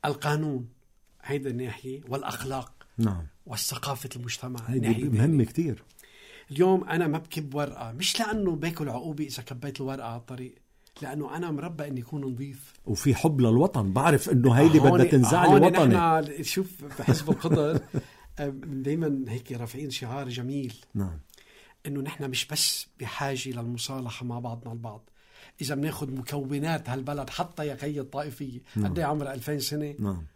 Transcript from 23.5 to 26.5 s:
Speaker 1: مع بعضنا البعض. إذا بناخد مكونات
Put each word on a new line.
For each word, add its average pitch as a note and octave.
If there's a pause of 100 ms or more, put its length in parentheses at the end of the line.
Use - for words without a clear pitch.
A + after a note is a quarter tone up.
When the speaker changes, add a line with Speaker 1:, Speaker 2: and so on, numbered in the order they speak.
Speaker 1:
مع A#2+
بعضنا A#2
البعض. A#2 (520)
إذا C#3
بناخد C#3
مكونات C#3+